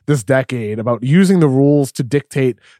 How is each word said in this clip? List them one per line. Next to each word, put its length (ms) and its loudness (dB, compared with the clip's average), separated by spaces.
this 160 -2
decade 560 -2
about 240 -4
using 380 2
the 80 4
rules 440 2
to 120 -6
dictate 540 -4